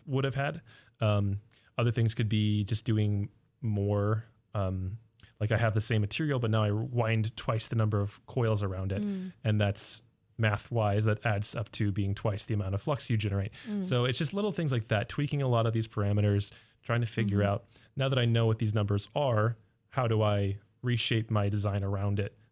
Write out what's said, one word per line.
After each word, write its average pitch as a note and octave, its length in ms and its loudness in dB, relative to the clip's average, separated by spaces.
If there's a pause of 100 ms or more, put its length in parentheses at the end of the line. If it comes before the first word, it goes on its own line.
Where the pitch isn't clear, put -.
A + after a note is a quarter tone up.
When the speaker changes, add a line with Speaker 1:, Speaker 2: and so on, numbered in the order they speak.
Speaker 1:
would C3+ 160 0
have C3+ 100 -2
had. C#3+ 280 -4 (380)
Um, G2+ 420 2 (360)
other A#2+ 140 2
things A2+ 240 0
could A2 140 0
be G#2+ 340 2
just G2+ 220 -2
doing G#2 440 0 (320)
more, G#2 640 0 (320)
um, F#2+ 420 -2 (420)
like G#2 120 0
I G#2+ 60 4
have A2 180 2
the G#2+ 60 2
same G#2+ 200 2
material, C#3 380 0
but A#2 100 0
now G#2+ 140 4
I G#2 80 2
wind A2+ 680 0
twice A2 300 -4
the - 80 -4
number G#2+ 260 2
of G2+ 240 -6
coils A2 380 0
around F#2+ 300 -4
it. G#3 100 -2
Speaker 2:
Mm. F#3+ 300 -6 (100)
Speaker 1:
And G#2+ 180 2
that's - 400 -2 (380)
math-wise, G#2+ 680 0
that G#2 200 0
adds G#2 300 -2
up G#2+ 180 -6
to G#2 180 0
being G2 240 -2
twice G2+ 300 -4
the A2 100 -2
amount F#2+ 180 -2
of G2 80 -2
flux - 280 -4
you A2+ 80 2
generate. G2 340 -2 (180)
Speaker 2:
Mm. G3+ 160 -4
Speaker 1:
So B2 200 0
it's B2+ 120 -2
just D#3+ 160 -4
little G3+ 200 -2
things D#3 180 -2
like A#2 160 -2
that, G2+ 220 0
tweaking C#3+ 340 -2
a C3 40 0
lot A#2 200 2
of A2+ 60 0
these A2+ 160 -2
parameters, G#2 640 2 (320)
trying A#2 180 0
to A#2 60 0
figure G2+ 320 0
Speaker 2:
Mm-hmm. G2+ 80 4
Speaker 1:
out, G2+ 180 -2 (300)
now C3+ 140 0
that C3+ 80 0
I A#2+ 80 2
know A#2 220 4
what A2 100 2
these G#2+ 160 0
numbers G#2 420 0
are, A#2 420 2 (320)
how B2+ 180 0
do A2 160 2
I G2+ 340 2 (240)
reshape A2+ 480 0
my G#2 200 2
design G2+ 340 0
around G2+ 360 0
it G2+ 140 -4 (180)